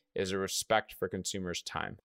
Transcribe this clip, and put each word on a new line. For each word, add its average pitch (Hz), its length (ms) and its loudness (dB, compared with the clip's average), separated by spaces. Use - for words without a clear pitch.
is 95 160 2
a 98 60 0
respect - 560 2
for - 160 -2
consumers' 92 540 -2
time. - 420 -4